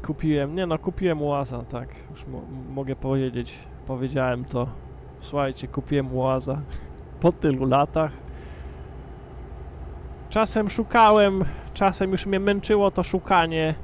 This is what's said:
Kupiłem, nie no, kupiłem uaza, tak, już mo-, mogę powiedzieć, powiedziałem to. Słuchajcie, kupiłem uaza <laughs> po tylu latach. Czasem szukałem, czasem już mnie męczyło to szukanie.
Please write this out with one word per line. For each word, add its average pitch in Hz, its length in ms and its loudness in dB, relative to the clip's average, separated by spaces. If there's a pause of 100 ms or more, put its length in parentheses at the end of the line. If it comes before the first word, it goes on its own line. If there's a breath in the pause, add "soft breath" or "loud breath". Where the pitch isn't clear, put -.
Kupiłem, 151 460 0
nie 185 120 0
no, 160 120 0
kupiłem 175 440 0
uaza, 139 400 -2
tak, 123 260 -8 (220)
już - 160 -14
mo-, 127 160 -10 (280)
mogę 135 260 -4
powiedzieć, 131 580 -2 (320)
powiedziałem 127 580 -2
to. 123 240 -2 (520)
Słuchajcie, 135 480 -4
kupiłem 135 460 -2
uaza 131 460 0 (300 loud breath)
<laughs> - 300 -14
po 170 120 8
tylu 135 340 2
latach. 143 460 4 (2250 loud breath)
Czasem 214 420 2
szukałem, 208 760 6 (300 loud breath)
czasem 190 360 2
już 185 160 0
mnie 196 140 2
męczyło 202 500 4
to 185 120 0
szukanie. 165 800 2